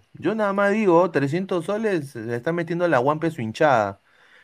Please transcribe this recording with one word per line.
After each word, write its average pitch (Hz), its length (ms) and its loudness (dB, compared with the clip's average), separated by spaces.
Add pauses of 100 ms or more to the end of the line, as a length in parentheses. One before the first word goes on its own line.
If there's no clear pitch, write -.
(140)
Yo 185 220 -4
nada 202 180 -2
más 202 180 0
digo, 185 380 4
trescientos 165 560 -2
soles, 196 480 -4
le 117 220 -8
está 120 160 -4
metiendo 170 360 -2
la 143 120 4
guampe 156 320 0
su 147 100 -8
hinchada. 110 580 2 (440)